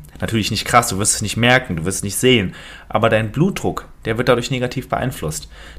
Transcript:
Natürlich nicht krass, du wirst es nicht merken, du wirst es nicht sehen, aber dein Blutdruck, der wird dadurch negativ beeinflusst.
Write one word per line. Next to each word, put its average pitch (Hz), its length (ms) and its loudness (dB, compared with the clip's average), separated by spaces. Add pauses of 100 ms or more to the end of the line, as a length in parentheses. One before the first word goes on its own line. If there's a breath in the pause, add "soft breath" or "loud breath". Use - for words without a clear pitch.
(200)
Natürlich 98 320 0
nicht 104 140 -4
krass, - 240 4
du 95 80 -2
wirst 101 180 0
es - 60 -4
nicht 104 160 -4
merken, 120 400 4
du 80 80 -4
wirst 92 140 -2
es - 40 -8
nicht 101 140 -4
sehen, 117 380 4 (340 loud breath)
aber 113 180 2
dein 110 240 2
Blutdruck, 139 560 0 (160)
der 110 140 -2
wird 123 100 -2
dadurch 120 240 2
negativ 127 380 -4
beeinflusst. - 580 -4 (320 loud breath)